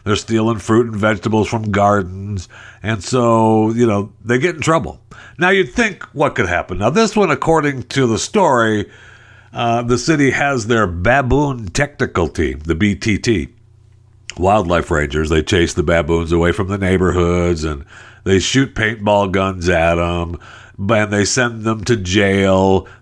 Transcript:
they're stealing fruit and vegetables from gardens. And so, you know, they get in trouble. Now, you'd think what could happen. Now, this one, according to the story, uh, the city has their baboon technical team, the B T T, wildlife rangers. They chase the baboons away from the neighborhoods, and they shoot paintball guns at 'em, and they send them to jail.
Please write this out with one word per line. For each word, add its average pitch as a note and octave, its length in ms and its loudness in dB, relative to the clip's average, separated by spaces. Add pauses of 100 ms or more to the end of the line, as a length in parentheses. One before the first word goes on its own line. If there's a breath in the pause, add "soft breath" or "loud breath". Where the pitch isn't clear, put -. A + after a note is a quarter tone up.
they're G#2 120 0
stealing A2 420 0
fruit A#2 300 2
and A2 80 -8
vegetables G#2+ 520 0
from G#2+ 240 -4
gardens. G2 800 -2 (320 loud breath)
And G2+ 220 -6
so, A2+ 680 2
you A#2 140 2
know, G2+ 260 0 (140)
they B2 140 0
get E3 160 -2
in D#3 60 -14
trouble. D#3 380 -2 (380 loud breath)
Now, F3+ 140 0
you'd F#3+ 200 0
think G#3+ 340 -2
what C#3 280 -2
could F#2+ 160 -2
happen. F2 300 -4
Now, G#2 100 2
this G#3+ 260 2
one, G3 140 2
according D3 540 0
to C3 240 0
the A2 100 2
story, A#2 720 0 (640 loud breath)
uh, A#2 300 -2
the A#2+ 160 0
city C#3+ 320 2
has C#3 340 -2
their A2+ 220 2
baboon B2 800 0
technical B2 600 -2
team, C#2 340 -4
the D#2+ 140 -2
B G2+ 200 0
T G2+ 220 -2
T, F2+ 320 -2 (880)
wildlife F2 540 2
rangers. D2+ 380 0
They D#2+ 140 2
chase E2+ 300 0
the F2 100 -2
baboons E2+ 500 0
away E2+ 180 2
from F#2+ 160 -4
the G2+ 100 -4
neighborhoods, F2 840 0
and D2+ 220 -6 (380 loud breath)
they F#2+ 160 2
shoot C3 360 -2
paintball G#2 560 0
guns F#2+ 360 -2
at E2+ 300 2
'em, E2+ 400 -4 (400 loud breath)
and G#2 340 0
they G#2 140 2
send A#2 380 -2
them A2 200 -4
to A#2+ 140 0
jail. F#2+ 880 2 (140 loud breath)